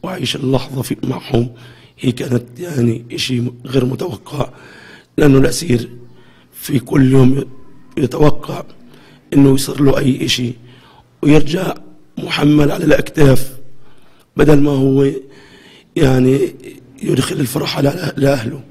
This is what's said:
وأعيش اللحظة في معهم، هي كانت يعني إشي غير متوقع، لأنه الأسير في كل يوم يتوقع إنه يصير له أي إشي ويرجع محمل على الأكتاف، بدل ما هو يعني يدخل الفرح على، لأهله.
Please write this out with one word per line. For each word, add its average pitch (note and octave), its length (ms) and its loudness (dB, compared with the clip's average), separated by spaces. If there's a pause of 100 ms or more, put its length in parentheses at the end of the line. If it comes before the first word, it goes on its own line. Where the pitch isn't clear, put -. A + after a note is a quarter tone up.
وأعيش F3+ 320 -8
اللحظة C3 460 -4
في D3+ 220 -6
معهم، B2 460 -4 (500)
هي C3 120 -2
كانت B2 480 -6
يعني A#2+ 520 -4
إشي B2 320 -6 (220)
غير C3 200 -2
متوقع، C3+ 640 -8 (680)
لأنه C#3 200 6
الأسير B2+ 520 0 (640)
في C#3+ 260 -6
كل C3 320 2
يوم C3+ 340 4 (520)
يتوقع - 680 0 (680)
إنه C#3 200 6
يصير C#3 280 -4
له C3+ 160 4
أي C3+ 280 -2
إشي B2 280 -4 (680)
ويرجع D3+ 520 2 (440)
محمل D3 540 2
على E3+ 140 -6
الأكتاف، C#3 640 4 (880)
بدل D3 240 6
ما D3 100 4
هو C3+ 360 2 (880)
يعني C3 600 2 (480)
يدخل - 320 -4
الفرح C#3+ 420 -6
على، C#3+ 400 -4
لأهله. C#3 540 -2